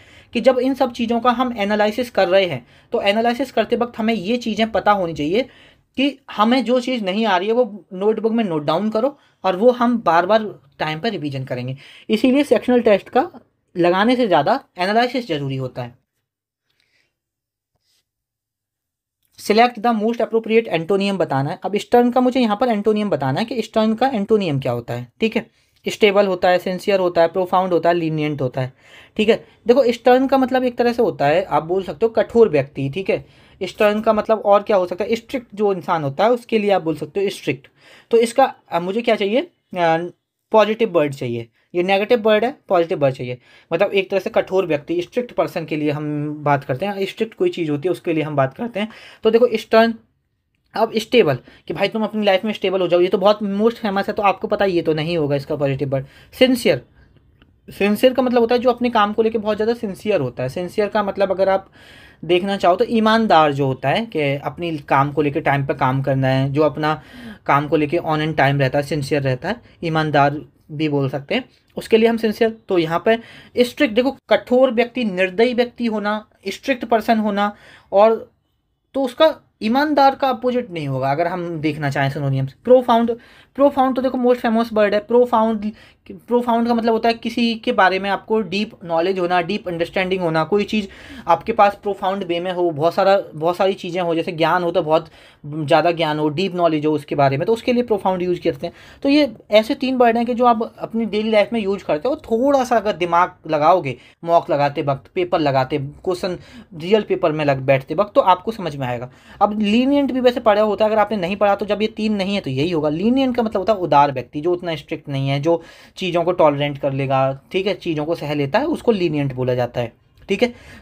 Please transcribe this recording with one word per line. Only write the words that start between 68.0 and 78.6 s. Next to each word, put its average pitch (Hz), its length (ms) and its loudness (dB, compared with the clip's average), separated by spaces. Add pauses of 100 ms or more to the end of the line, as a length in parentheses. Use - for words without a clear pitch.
and 156 160 -4
time 143 240 2
रहता 135 180 0
है, 143 80 0
सिंसियर 143 360 -4
रहता 135 280 -4
है, 233 120 -8 (220)
ईमानदार 151 560 0 (320)
भी 156 180 -2
बोल 139 200 -2
सकते 143 260 -6
हैं 254 80 -4 (340)
उसके 220 200 2
लिए 226 120 4
हम 233 80 0
सिंसियर। 220 400 -2 (120)
तो 190 80 0
यहाँ 165 280 0
पे 220 120 2 (420)
स्ट्रिक्ट, 240 360 0
देखो 254 200 0 (140)
कठोर 247 440 2
व्यक्ति, 240 320 -2
निर्दयी 190 480 0
व्यक्ति 240 340 -4
होना, 214 380 -4 (240)
स्ट्रिक्ट 262 360 -6
पर्सन 220 340 2
होना, 208 340 0 (380)
और 220 400 0 (640)